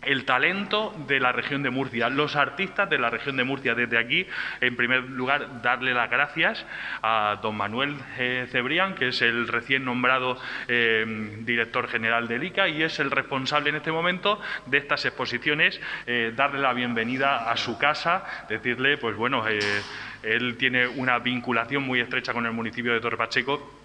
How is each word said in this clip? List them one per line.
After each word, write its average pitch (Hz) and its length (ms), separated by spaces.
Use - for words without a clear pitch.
el 135 220
talento 190 680
de 139 120
la 127 120
región 139 320
de 135 60
Murcia, 120 400
los 143 260
artistas 185 540
de 156 80
la 120 120
región 117 260
de 131 80
Murcia. 131 320
Desde 117 220
aquí, 135 280
en 123 140
primer 123 280
lugar, 127 580
darle 123 320
las 120 160
gracias 151 560
a 107 400
don 110 140
Manuel, 117 400
eh, 127 320
Cebrián, 160 460
que 127 140
es 123 120
el 117 260
recién 120 380
nombrado, 127 520
eh, 113 380
director 117 460
general 117 400
del 117 160
ica 190 240
y 156 160
es 160 160
el 139 120
responsable 139 600
en 151 60
este 156 140
momento 180 480
de 131 100
estas 143 280
exposiciones. 147 760
Eh, 117 300
darle 139 240
la 135 140
bienvenida 123 760
a 117 60
su 117 200
casa, - 680
decirle, 123 500
pues 113 180
bueno, 113 320
eh, 107 120
él 117 340
tiene 123 300
una 127 320
vinculación 123 640
muy 127 160
estrecha 123 340
con 117 120
el 117 60
municipio 113 420
de 117 60
Torre 113 180
Pacheco 127 680